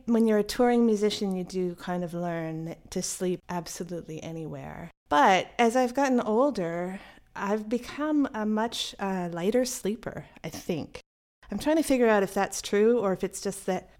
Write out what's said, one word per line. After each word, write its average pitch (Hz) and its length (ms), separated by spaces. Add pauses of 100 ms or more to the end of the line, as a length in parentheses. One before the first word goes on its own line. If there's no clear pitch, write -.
when 226 220
you're 214 120
a 208 40
touring 240 420
musician, 208 500
you 185 80
do 180 320
kind 180 280
of 170 100
learn 165 640 (140)
to 180 120
sleep 180 460
absolutely 170 760
anywhere. 151 680 (160)
But 226 400 (100)
as 233 180
I've 254 180
gotten 262 260
older, 190 800 (360)
I've 214 340
become 277 640
a 214 120
much, 214 540
uh, 190 320
lighter 202 340
sleeper, - 600 (180)
I 160 60
think. - 500 (520)
I'm 202 80
trying 302 180
to 311 60
figure 247 260
out 214 140
if 185 100
that's - 280
true 220 380
or 196 140
if 175 100
it's 196 180
just - 260
that 185 220 (100)